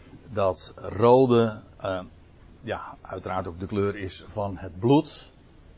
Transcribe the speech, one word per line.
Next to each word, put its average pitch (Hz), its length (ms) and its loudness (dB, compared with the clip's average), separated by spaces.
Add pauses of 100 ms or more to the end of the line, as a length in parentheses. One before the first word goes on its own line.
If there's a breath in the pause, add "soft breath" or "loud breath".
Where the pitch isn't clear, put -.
(320 loud breath)
dat 98 440 -2
rode, 113 840 4 (160)
eh, 92 240 -6 (600)
ja, 98 400 -10
uiteraard 92 460 -8
ook 85 120 -12
de 95 60 -8
kleur 101 300 -2
is 95 320 -12
van 98 300 -6
het 90 220 -14
bloed. 139 520 0 (460)